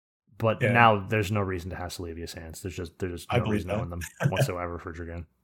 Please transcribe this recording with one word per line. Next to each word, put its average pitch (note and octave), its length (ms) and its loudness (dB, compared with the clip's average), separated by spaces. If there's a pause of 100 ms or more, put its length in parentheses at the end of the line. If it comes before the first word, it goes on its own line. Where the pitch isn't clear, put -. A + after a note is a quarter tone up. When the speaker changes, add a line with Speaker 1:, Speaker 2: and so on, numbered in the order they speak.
(380)
Speaker 1:
But A2 240 2
Speaker 2:
Yeah. A#2 100 4
Speaker 1:
now A2+ 360 8
there's G#2 240 0
no G#2 100 2
reason F#2 300 -2
to F2+ 40 -8
have F2+ 160 -8
Solavia's E2+ 420 -8
hands. E2 280 -14
There's F#2 140 -6
just, F2+ 240 -10
there's F#2 120 -4 (100)
just - 120 -16
Speaker 2:
I A#2+ 40 4
Speaker 1:
no A#2+ 60 2
Speaker 2:
believe G#2+ 140 0
Speaker 1:
reason F2+ 120 -6
to G2+ 60 -2
Speaker 2:
that. F#2+ 60 -2
Speaker 1:
own F2 100 -6
them E2+ 80 -8
Speaker 2:
<laughs> D3 300 -2
Speaker 1:
whatsoever F2 500 -2
for F#2 120 -10
Dragoon, E2+ 360 -10 (160)